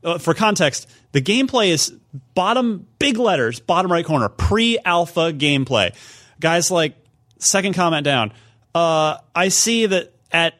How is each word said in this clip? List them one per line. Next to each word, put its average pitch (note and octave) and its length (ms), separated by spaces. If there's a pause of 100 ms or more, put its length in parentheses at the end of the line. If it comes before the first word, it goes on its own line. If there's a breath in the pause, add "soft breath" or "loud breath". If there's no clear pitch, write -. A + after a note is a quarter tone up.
uh, E3+ 140
for E3 140
context, F#3 560 (220 soft breath)
the C#3+ 100
gameplay A3+ 500
is D#3+ 220 (420)
bottom, G#3 520 (140)
big C#4 180
letters, D3 400
bottom F3+ 320
right E3+ 160
corner, C#3+ 220
pre-alpha F3 1040
gameplay. C3+ 600 (460 loud breath)
Guys, E3 320
like, E3 240 (460)
second F#3+ 340
comment E3 300
down. B2 280 (400 soft breath)
Uh, D#3+ 440 (180)
I F#3 140
see A3+ 380
that F#3 260 (180)
at E3 300